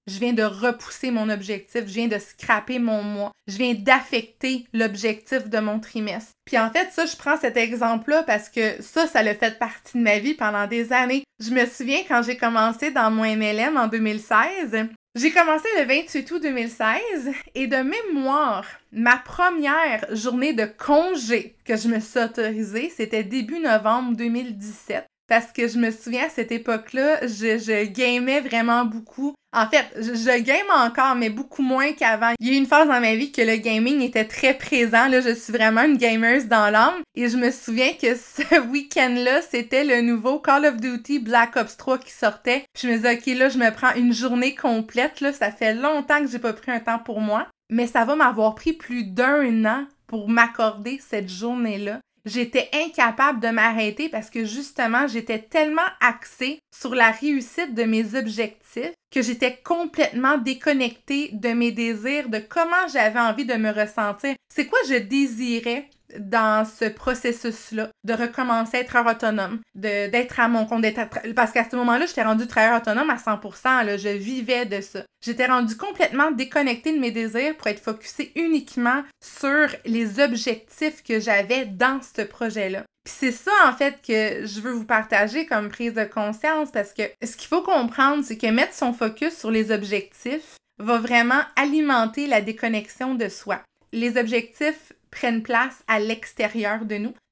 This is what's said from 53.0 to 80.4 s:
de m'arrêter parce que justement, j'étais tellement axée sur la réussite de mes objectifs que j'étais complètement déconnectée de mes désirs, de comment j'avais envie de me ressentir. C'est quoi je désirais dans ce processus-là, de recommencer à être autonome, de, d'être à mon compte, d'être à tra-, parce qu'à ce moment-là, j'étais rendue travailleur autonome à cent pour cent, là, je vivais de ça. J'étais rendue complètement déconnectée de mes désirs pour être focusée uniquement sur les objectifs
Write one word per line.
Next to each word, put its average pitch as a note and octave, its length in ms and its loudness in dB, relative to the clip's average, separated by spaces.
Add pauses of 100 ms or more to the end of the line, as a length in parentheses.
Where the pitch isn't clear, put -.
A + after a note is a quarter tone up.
de A3+ 100 -2
m'arrêter A3+ 600 0
parce A3 220 -10
que A3+ 140 -4
justement, B3 600 -2
j'étais A3+ 320 -4
tellement D#4 440 0 (180)
axée B3+ 580 -4 (180)
sur B3 160 -8
la A3+ 200 6
réussite C#4 640 -4
de A3+ 100 0
mes A3 320 0
objectifs A3+ 800 -6 (180)
que C4 100 2
j'étais B3 420 -2
complètement D#4 720 0
déconnectée C4+ 960 -2
de G#3+ 180 -2
mes A#3 200 2
désirs, A#3 580 -4
de G#3+ 120 -4
comment E4+ 520 0
j'avais A3+ 280 2
envie A#3 260 0
de B3 80 -2
me A3 160 0
ressentir. G#3+ 640 -2 (180)
C'est D4 140 -2
quoi B4 120 2 (100)
je C4 80 2
désirais A#3+ 920 -2 (320)
dans G#3+ 440 2
ce A3 200 -6
processus-là, A3+ 1080 -4 (140)
de A3 80 -2
recommencer A#3 640 -2
à B3 40 2
être A#3+ 160 -2 (140)
autonome, A3 500 -2 (140)
de, G3+ 340 -4
d'être B3 300 -2
à A#3 80 6
mon A3+ 180 2
compte, A3+ 160 -2
d'être A3 200 0
à G#3+ 60 -2
tra-, A3 280 -8
parce A3+ 160 2
qu'à A#3 180 0
ce - 60 -10
moment-là, B3 320 2
j'étais C4 160 -2
rendue A3 240 2
travailleur A3+ 340 4
autonome A#3 300 0
à A#3+ 80 -2
cent G#3+ 200 -2
pour G3+ 180 -14
cent, B3+ 260 2
là, G3+ 140 -2
je G3+ 120 -4
vivais A#3+ 580 -2
de G3 140 -4
ça. G3 200 -12 (240)
J'étais A#3+ 220 -2
rendue B3 300 2
complètement D#4+ 540 0
déconnectée C4 640 -2
de D4+ 80 0
mes A#3+ 100 0
désirs A3+ 460 -4
pour - 100 -8
être G#3 160 -6
focusée - 540 -8
uniquement C#4 640 0 (200)
sur C#4+ 440 0 (180)
les A3+ 360 0
objectifs A#3+ 800 -2